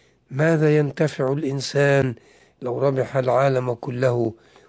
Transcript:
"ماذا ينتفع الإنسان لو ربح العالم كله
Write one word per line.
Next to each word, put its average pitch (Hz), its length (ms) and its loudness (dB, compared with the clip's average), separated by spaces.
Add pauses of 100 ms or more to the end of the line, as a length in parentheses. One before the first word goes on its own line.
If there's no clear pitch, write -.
(300)
"ماذا 151 480 2
ينتفع 143 540 -2
الإنسان 139 800 0 (480)
لو 123 160 -6
ربح 131 380 -2
العالم 127 580 0
كله 120 600 -2 (340)